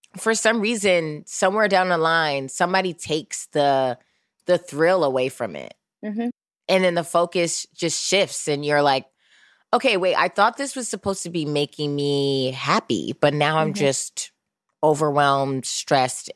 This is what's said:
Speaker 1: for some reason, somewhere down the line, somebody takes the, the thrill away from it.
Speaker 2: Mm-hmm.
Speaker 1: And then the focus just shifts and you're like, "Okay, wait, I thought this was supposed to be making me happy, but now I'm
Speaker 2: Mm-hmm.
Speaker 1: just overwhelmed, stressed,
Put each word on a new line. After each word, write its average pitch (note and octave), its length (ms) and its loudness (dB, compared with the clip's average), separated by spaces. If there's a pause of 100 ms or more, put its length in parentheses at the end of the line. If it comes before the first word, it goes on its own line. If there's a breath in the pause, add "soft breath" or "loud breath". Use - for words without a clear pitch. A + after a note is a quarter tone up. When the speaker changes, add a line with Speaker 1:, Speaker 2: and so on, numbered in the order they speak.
(160)
Speaker 1:
for A3 180 0
some A3+ 260 2
reason, F#3 640 0
somewhere G#3 420 0
down F#3 200 2
the F3 100 2
line, D#3 500 0
somebody F#3 460 0
takes - 520 -6
the, C3+ 520 2 (480)
the F3+ 120 4
thrill E3+ 440 2
away C3 260 0
from G#2 280 -8
it. B1+ 180 -16 (300)
Speaker 2:
Mm-hmm. G#3+ 240 -6 (400)
Speaker 1:
And F#3 160 4
then F3 100 2
the E3+ 100 0
focus E3+ 720 0
just E3 280 -4
shifts - 460 -2
and D3 160 -2
you're D3 180 2
like, C3+ 240 2 (640 soft breath)
"Okay, B3 240 2
wait, F3+ 200 2
I F3+ 120 2
thought G#3+ 280 2
this C#4 200 -8
was B3 120 -8
supposed G3 360 -6
to F3 60 -10
be E3+ 140 -4
making D3 520 -2
me C#3 560 0
happy, C3 680 -2
but D3 140 4
now D3+ 240 2
I'm D#3 140 0
Speaker 2:
Mm-hmm. - 120 -6
Speaker 1:
just - 460 -4 (540)
overwhelmed, C#3 840 2
stressed, - 680 -2